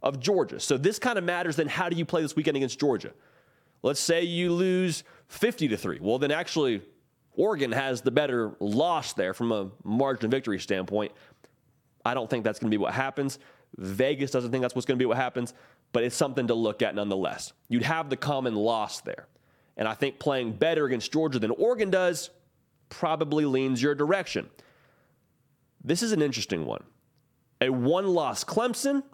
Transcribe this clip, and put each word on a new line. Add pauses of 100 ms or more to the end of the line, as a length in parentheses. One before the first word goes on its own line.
of
Georgia.
So
this
kind
of
matters.
Then
how
do
you
play
this
weekend
against
Georgia? (720)
Let's
say
you
lose (240)
fifty
to
three.
Well,
then
actually, (560)
Oregon
has
the
better
loss
there
from
a (140)
margin
of
victory
standpoint. (920)
I
don't
think
that's
gonna
be
what
happens. (380)
Vegas
doesn't
think
that's
what's
gonna
be
what
happens, (400)
but
it's
something
to
look
at
nonetheless. (160)
You'd
have
the
common
loss
there. (480)
And
I
think
playing
better
against
Georgia
than
Oregon
does (580)
probably
leans
your
direction. (1300)
This
is
an
interesting
one. (800)
A
one-loss
Clemson (120)